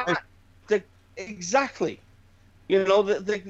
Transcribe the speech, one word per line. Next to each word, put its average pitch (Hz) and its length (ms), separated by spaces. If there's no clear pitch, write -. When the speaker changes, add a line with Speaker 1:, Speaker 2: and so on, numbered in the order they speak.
Speaker 1:
Survivor. 240 120
Speaker 2:
the, 208 160
exactly. 190 840
You 190 180
know, 196 160
the, 196 180
the, 196 300